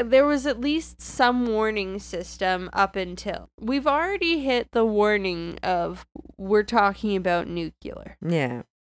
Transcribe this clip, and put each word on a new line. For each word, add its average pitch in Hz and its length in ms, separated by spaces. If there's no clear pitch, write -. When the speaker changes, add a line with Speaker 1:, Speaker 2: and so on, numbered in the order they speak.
Speaker 1:
there 262 220
was 285 200
at 240 140
least 294 400
some 247 460
warning 214 520
system 185 760
up 196 220
until. 185 540
We've 262 300
already 339 520
hit 254 320
the 226 120
warning 202 800
of 175 420
we're 202 240
talking 202 540
about 180 320
nuclear. - 760
Speaker 2:
Yeah. 135 380